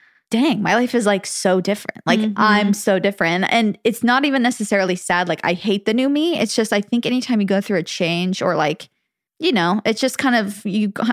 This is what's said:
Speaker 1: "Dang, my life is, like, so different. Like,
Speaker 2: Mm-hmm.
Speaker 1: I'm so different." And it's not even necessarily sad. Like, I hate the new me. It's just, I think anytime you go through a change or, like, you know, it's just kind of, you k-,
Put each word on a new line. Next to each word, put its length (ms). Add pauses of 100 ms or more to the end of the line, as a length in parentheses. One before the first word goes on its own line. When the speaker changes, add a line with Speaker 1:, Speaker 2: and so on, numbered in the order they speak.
(300)
Speaker 1:
"Dang, 320
my 140
life 180
is, 140
like, 180
so 340
different. 460
Like, 140
Speaker 2:
Mm-hmm. 180
Speaker 1:
I'm 380
so 240
different." 500
And 340
it's 200
not 200
even 200
necessarily 520
sad. 320
Like, 160
I 100
hate 320
the 100
new 120
me. 300
It's 180
just, 160
I 100
think 260
anytime 340
you 60
go 140
through 180
a 40
change 600
or, 120
like, 340 (500)
you 140
know, 320
it's 140
just 200
kind 160
of, 320
you 240
k-, 220